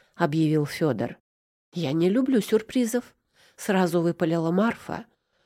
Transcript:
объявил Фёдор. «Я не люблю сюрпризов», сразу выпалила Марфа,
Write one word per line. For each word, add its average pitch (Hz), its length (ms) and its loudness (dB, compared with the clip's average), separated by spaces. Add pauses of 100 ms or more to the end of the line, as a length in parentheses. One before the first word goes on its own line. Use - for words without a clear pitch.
(180)
объявил 156 480 2
Фёдор. 123 520 -4 (540)
«Я 160 200 -4
не 165 180 2
люблю 262 300 2
сюрпризов», 226 760 -2 (400)
сразу 175 460 0
выпалила 170 480 0
Марфа, 220 560 -2 (400)